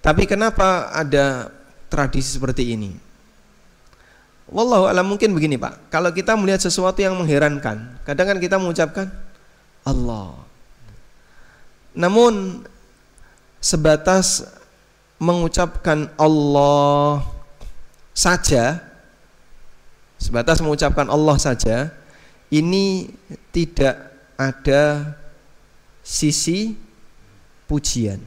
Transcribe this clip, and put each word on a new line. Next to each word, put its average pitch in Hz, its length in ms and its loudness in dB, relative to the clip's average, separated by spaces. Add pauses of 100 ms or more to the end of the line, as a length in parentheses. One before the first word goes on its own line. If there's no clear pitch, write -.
Tapi 160 240 4
kenapa 196 640 0
ada 139 640 -2 (320)
tradisi 135 480 -2
seperti 127 400 -2
ini? 104 180 -6 (1600)
Wallahu 220 380 4
a'lam, 185 180 2
mungkin 202 240 2
begini 156 240 0
Pak, - 380 -10
kalau 175 180 2
kita 190 240 0
melihat 196 240 0
sesuatu 185 400 -2
yang 190 160 0
mengherankan, 143 880 -2
kadang 185 320 0
kan 185 60 -4
kita 185 180 0
mengucapkan 170 480 -2 (800)
Allah. 113 480 -4 (1600)
Namun 196 680 2 (1000)
sebatas 160 800 2 (760)
mengucapkan 170 1000 0
Allah 143 1040 2 (880)
saja, 151 720 0 (1400)
sebatas 123 400 2
mengucapkan 147 480 0
Allah 147 320 2
saja, 127 540 -2 (580)
ini 185 640 0 (420)
tidak 156 400 0 (400)
ada 147 800 0 (880)
sisi 185 720 -2 (960)
pujian. 113 580 -2